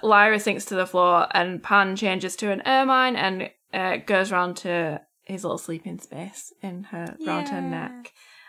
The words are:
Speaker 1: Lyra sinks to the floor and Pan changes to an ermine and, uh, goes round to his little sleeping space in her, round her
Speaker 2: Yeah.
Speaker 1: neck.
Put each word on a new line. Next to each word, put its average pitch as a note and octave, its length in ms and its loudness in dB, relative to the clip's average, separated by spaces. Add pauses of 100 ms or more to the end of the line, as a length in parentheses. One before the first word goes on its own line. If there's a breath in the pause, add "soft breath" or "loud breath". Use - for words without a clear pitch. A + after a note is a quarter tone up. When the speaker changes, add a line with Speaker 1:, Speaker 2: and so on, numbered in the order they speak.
Speaker 1:
Lyra G#3+ 340 6
sinks G#3 280 -2
to G3 100 -6
the F#3 100 0
floor F3+ 460 4
and F3+ 280 0
Pan G3 360 2
changes F#3 400 -2
to G#3 160 -2
an F#3+ 120 -4
ermine C4 520 4
and, F#3+ 340 -2 (240)
uh, F#3 220 -2
goes F#3+ 340 0
round F3+ 280 0
to E3+ 420 -2 (240)
his F#3+ 180 -10
little - 160 -4
sleeping E3 400 -10
space - 540 -14 (100)
in F#3 220 -10
her, E3+ 320 -12 (100)
round C#4+ 220 -4
her C#4 120 -6
Speaker 2:
Yeah. C4+ 80 -6
Speaker 1:
neck. B3 440 -10 (360 soft breath)